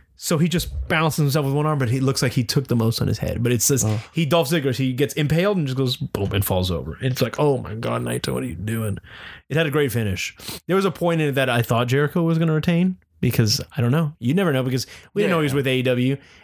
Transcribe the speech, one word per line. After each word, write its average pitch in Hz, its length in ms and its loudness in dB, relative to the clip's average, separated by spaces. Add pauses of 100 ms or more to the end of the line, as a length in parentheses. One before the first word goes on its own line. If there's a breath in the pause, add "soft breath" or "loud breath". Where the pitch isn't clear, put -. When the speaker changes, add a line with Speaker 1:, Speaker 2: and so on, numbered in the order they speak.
(200 soft breath)
Speaker 1:
So - 160 0
he 165 120 4
just - 400 -4
balances 160 340 2
himself 143 240 2
with 139 80 -2
one 147 100 0
arm, 151 140 0
but 127 100 0
he 131 120 0
looks 135 220 0
like 127 100 2
he 127 120 2
took 135 220 0
the 123 100 0
most 113 240 2
on 101 80 0
his 101 100 -2
head. 85 240 -2
But 120 100 2
it's 117 160 2
this, 131 160 2
Speaker 2:
Oh. 107 160 0 (120)
Speaker 1:
he 165 140 0
Dolph 151 240 2
Ziggler, 139 260 0
he 131 160 0
gets 135 220 0
impaled 165 420 2
and 156 100 0
just 127 120 -4
goes 127 180 0
boom - 360 -4
and 101 120 2
falls 92 260 0
over. 76 300 -4
And 131 120 -4
it's 131 100 -2
like, 117 180 -4
"Oh 143 180 2
my 110 160 -10
God, 117 280 -4
Naito, 120 320 -4
what 131 80 -2
are 127 40 -4
you 85 100 -8
doing?" 107 420 -4 (500 loud breath)
It 135 80 -2
had 160 100 2
a 143 40 -4
great 143 220 2
finish. 104 440 -2 (300 loud breath)
There 180 100 2
was 196 80 2
a 185 60 2
point 170 320 0
in 147 60 2
it 139 80 -2
that 135 120 2
I 117 140 2
thought 120 260 2
Jericho 143 360 2
was 165 120 2
gonna 160 160 2
retain 175 440 2 (240)
because, 117 400 2 (160)
I - 40 -2
don't 120 120 2
know. 156 260 0
You 120 160 0
never 180 180 2
know 131 120 2
because 127 220 -2 (280 loud breath)
we 202 80 0
didn't 196 80 2
know 165 80 2
he 151 60 2
was 135 80 0
Speaker 2:
Yeah. 139 40 0
Speaker 1:
with 135 120 0
A 131 100 2
E 127 40 0
W, 127 340 2 (280 loud breath)